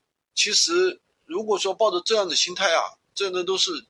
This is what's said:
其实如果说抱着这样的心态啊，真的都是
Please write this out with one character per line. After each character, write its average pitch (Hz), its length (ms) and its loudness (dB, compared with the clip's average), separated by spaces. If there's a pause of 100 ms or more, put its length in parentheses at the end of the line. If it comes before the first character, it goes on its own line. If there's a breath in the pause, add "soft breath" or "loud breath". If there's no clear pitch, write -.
(360)
其 208 160 0
实 330 480 2 (240)
如 190 200 -8
果 208 140 0
说 190 160 -2
抱 214 160 2
着 180 140 -2
这 220 100 0
样 202 140 0
的 143 80 -4
心 175 180 0
态 180 180 2
啊， 139 220 0 (180)
真 196 200 -4
的 180 100 -2
都 185 160 -2
是 165 320 -4